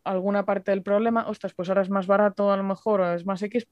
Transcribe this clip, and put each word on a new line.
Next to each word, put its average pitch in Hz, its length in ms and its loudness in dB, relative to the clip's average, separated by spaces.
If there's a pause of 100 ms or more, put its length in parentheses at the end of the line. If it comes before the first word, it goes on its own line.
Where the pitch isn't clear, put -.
alguna 196 420 -2
parte 196 260 -2
del 196 120 0
problema. 220 440 0
Ostras, 202 260 -8
pues 175 160 -6
ahora 190 120 2
es 185 80 0
más 196 180 0
barato, 202 440 4
a 196 60 2
lo 196 60 -2
mejor, 196 380 0
o 175 120 0
es 175 120 -6
más 190 160 -4
X, 220 300 -4